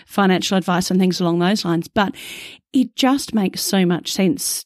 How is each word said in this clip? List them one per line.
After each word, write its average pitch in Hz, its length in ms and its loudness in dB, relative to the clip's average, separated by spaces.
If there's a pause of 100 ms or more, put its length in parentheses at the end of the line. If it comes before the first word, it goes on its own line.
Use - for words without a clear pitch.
financial 190 540 0
advice 180 320 0
and 185 80 2
things 185 220 2
along 170 180 0
those 190 260 0
lines. 165 220 -2
But 202 260 -2 (600)
it - 240 0
just 269 380 0
makes 196 280 0
so 190 240 2
much 175 240 -2
sense - 560 0